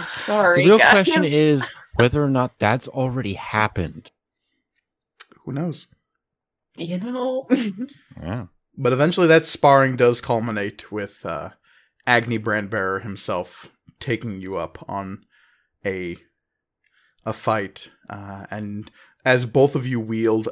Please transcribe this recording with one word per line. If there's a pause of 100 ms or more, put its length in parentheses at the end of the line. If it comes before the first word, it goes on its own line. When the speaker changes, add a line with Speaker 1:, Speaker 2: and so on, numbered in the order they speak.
(220)
Speaker 1:
Sorry,
Speaker 2:
The
real
Speaker 1:
guys.
Speaker 2:
question
is (300)
whether
or
not
that's
already
happened. (1300)
Speaker 3:
Who
knows? (880)
Speaker 1:
You
know.
<laughs>
Speaker 2:
Yeah. (300)
Speaker 3:
But
eventually
that
sparring
does
culminate
with,
uh, (560)
Agni
Brandbearer
himself (280)
taking
you
up
on (640)
a, (1080)
a
fight. (200)
Uh,
and (340)
as
both
of
you
wield